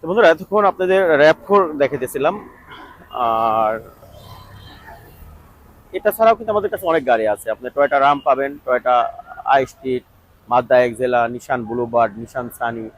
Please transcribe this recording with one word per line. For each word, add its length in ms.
তো 60
বন্ধুরা, 220
এতক্ষণ 360
আপনাদের 540
র্যাভ 160
ফোর 300
দেখাইতেছিলাম। 580
আর 640
এটা 200
ছাড়াও 240
কিন্তু 160
আমাদের 180
কাছে 160
অনেক 220
গাড়ি 200
আছে। 240
আপনি 180
Toyota 300
রাম 200
পাবেন, 320
Toyota 300
আইস্ট্রিট, 580
Mazda 240
এক্সেলা, 460
Nissan 340
Bluebird, 440
Nissan 240
Sunny 300